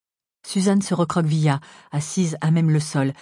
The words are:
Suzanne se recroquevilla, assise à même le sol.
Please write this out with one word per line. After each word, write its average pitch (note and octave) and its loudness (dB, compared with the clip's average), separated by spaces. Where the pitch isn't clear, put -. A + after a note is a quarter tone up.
Suzanne G3 0
se F#3 -2
recroquevilla, D#3 0
assise D#3 -4
à D#3 0
même E3 2
le D#3 2
sol. C3+ -2